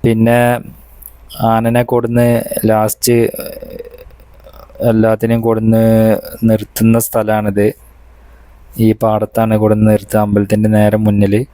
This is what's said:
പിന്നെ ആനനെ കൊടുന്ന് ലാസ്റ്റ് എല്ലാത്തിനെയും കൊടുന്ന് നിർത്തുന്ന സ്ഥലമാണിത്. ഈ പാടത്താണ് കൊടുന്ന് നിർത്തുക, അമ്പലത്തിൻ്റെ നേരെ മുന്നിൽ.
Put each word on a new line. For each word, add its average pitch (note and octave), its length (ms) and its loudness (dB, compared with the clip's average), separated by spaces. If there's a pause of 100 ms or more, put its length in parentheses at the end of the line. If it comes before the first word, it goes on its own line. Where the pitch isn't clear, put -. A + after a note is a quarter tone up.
പിന്നെ A#2 380 2 (1120)
ആനനെ A#2 300 0 (100)
കൊടുന്ന് A#2+ 360 0 (420)
ലാസ്റ്റ് A2 460 0 (1700)
എല്ലാത്തിനെയും A2+ 560 0
കൊടുന്ന് A2+ 360 2 (680)
നിർത്തുന്ന A2+ 580 0
സ്ഥലമാണിത്. G#2+ 600 -2 (1160)
ഈ A2 40 4 (140)
പാടത്താണ് A2 600 -2
കൊടുന്ന് G#2+ 300 2
നിർത്തുക, G#2+ 320 -2
അമ്പലത്തിൻ്റെ G#2 520 -2
നേരെ G#2 300 2
മുന്നിൽ. G2+ 280 0 (180)